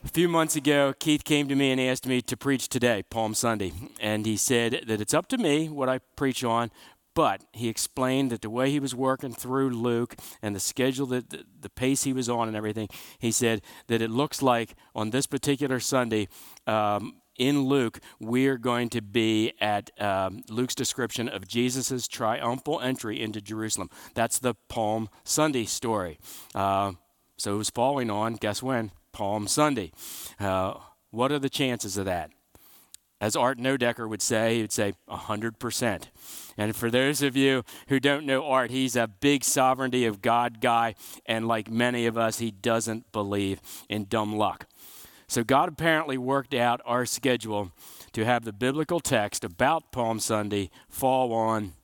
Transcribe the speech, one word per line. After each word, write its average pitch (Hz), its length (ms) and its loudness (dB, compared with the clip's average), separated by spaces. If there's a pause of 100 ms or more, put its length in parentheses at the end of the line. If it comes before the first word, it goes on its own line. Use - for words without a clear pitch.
A - 40 -8
few 175 200 2
months 165 260 2
ago, 143 420 4
Keith 151 280 2
came 147 240 2
to 139 80 2
me 135 160 4
and 131 80 2
asked 127 260 0
me 127 160 2
to - 140 -6
preach 139 320 -2
today, 117 340 2
Palm 110 320 -2
Sunday. 104 380 0 (260)
And 107 260 0
he 110 120 0
said 117 500 2
that 110 140 0
it's 107 120 -2
up 160 180 2
to 262 60 0
me 160 320 2
what 139 200 -2
I 131 100 0
preach - 460 -4
on, 117 260 2 (420)
but 117 300 2 (100)
he 113 160 -4
explained 131 640 0
that 113 120 -4
the 107 80 -6
way 127 200 0
he 147 80 0
was 135 160 -4
working 131 400 -2
through 131 360 0
Luke 120 440 0 (260)
and 104 140 -4
the 95 60 -6
schedule, 127 460 0
that 123 240 -4
the, 143 140 -14 (160)
the 101 80 -14
pace 135 360 0
he 139 80 0
was 127 160 -2
on 117 180 0
and 110 100 -4
everything, 107 320 -4 (300)
he 117 140 0
said 113 300 2 (260)
that 117 120 2
it 113 80 0
looks 131 320 -2
like 120 360 2 (180)
on 107 160 -2
this 131 160 0
particular 135 540 0
Sunday, 113 480 0 (400)
um, 104 480 0 (200)
in 139 280 2
Luke, 131 340 2 (220)
we're 127 360 2
going 120 340 0
to 117 120 -4
be 110 580 2
at, 104 300 0 (100)
um, 95 480 -2
Luke's 123 280 -4
description 120 520 -4
of 95 200 -8
Jesus' 123 580 -2
triumphal 123 760 -2
entry 123 400 -4
into 107 200 -4
Jerusalem. 104 500 -6 (240)
That's 117 240 0
the 123 160 0 (140)
Palm 110 400 -2 (160)
Sunday 147 400 0
story. 101 560 -4 (340)
Uh, 98 380 2 (440)
so 101 200 -2
it - 20 -2
was 107 120 -2
falling 127 380 0
on, 107 260 -2
guess 104 280 -2
when? 120 300 -2 (180)
Palm 104 380 -2
Sunday. 139 420 2 (480)
Uh, 95 360 0 (360)
what 123 220 0
are 147 80 -2
the 135 100 -2
chances 120 460 -2
of 98 80 -2
that? 85 260 -2 (920)
As 107 140 0
Art 127 240 2
Nodecker 120 500 0
would 107 140 -4
say, 113 320 2
he 117 60 2
would 107 100 -2
say, 101 220 0 (160)
"A 104 80 -10
hundred 110 420 -4
percent." 113 520 -2 (460)
And 107 200 -2
for 117 120 -2
those 131 320 2
of 135 160 0
you 135 280 4 (240)
who 139 100 2
don't 143 280 2
know 135 200 0
Art, 131 240 2
he's 131 240 0
a 117 140 2
big 139 340 2
sovereignty 127 600 2
of 101 180 0
God 120 380 2
guy, 117 340 2 (320)
and 113 220 0
like 113 200 0
many 120 380 2
of 113 100 0
us, 113 220 0
he 113 140 -4
doesn't 113 580 -2
believe 101 500 -2 (280)
in 104 160 -2
dumb 107 320 0
luck. 104 320 0 (580)
So 120 160 0
God 143 280 4
apparently 156 480 0
worked 135 340 -2
out 120 320 2
our 123 220 0
schedule 110 640 0 (400)
to 113 140 0
have 120 180 2
the 113 80 -8
biblical 139 480 0
text 104 420 0
about 131 480 0
Palm 113 300 -2
Sunday 101 500 0 (180)
fall 131 440 2
on 110 400 0 (120)